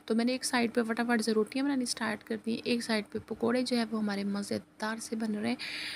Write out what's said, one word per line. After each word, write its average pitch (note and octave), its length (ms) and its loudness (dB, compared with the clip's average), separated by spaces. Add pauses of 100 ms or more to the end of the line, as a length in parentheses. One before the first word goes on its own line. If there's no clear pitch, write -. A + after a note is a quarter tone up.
तो A3+ 60 4
मैंने A#3 200 4
एक B3+ 100 -4
साइड A#3+ 260 2
पे A#3+ 120 2
फटाफट A#3 380 2
से A3 120 2
रोटियाँ A3 340 2
बनानी C4 200 2
स्टार्ट A3 360 -4
कर A3+ 140 -4
दी, A3+ 300 -2
एक A#3+ 160 2
साइड G#3+ 220 0
पे - 140 -8
पकौड़े A#3 440 0
जो B3 140 0
है A#3 80 2
वो A3 140 -2
हमारे G3+ 260 0
मज़ेदार G#3 760 -4
से A3+ 180 -6
बन A3 180 -2
रहे G#3+ 160 0
हैं। B3+ 80 -2 (380)